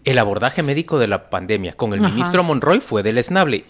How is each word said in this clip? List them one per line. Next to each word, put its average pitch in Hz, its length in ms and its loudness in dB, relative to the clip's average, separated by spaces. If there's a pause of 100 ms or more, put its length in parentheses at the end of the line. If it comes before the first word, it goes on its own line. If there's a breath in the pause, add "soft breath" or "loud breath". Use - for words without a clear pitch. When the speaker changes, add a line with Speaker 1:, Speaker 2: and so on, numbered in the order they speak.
Speaker 1:
"El 131 120 2
abordaje 110 460 0
médico 151 340 -2
de 117 100 2
la 98 220 -4
pandemia 92 440 -4
con 110 200 -4
el 104 60 0
Speaker 2:
Ajá. 104 100 2
Speaker 1:
ministro 175 340 0
Monroy 156 360 2
fue 107 240 -2
deleznable". 123 680 0